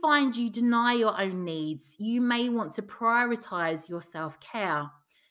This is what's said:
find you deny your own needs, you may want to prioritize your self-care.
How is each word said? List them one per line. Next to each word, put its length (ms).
find 340
you 140
deny 420
your 260
own 260
needs, 540
you 220
may 300
want 240
to 80
prioritize 1080
your 140
self-care. 880